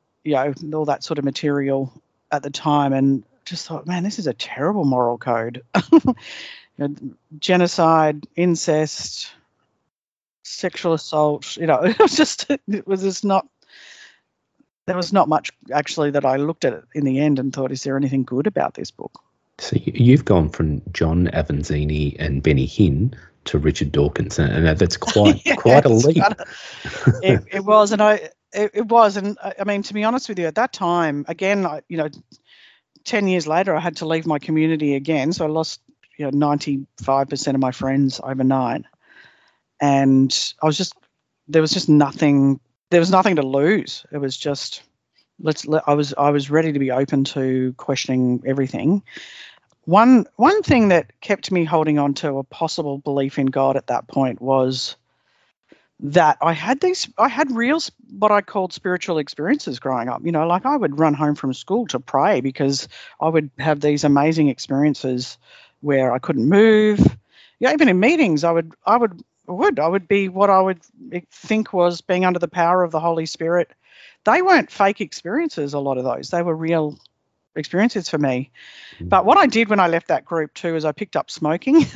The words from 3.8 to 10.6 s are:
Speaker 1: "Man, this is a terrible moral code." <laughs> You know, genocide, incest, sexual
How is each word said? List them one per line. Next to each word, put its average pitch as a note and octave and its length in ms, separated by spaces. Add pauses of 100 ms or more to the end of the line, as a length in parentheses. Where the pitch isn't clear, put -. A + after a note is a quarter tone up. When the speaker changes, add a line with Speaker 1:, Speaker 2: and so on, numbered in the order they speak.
Speaker 1:
"Man, F3+ 160
this G#3 160
is E3+ 80
a B2 60
terrible F3 500
moral B2 340
code." A#2 460 (280)
<laughs> E4 120 (760)
You C#3+ 120
know, D3 60 (440)
genocide, D#3+ 960
incest, E3 960 (1120)
sexual - 480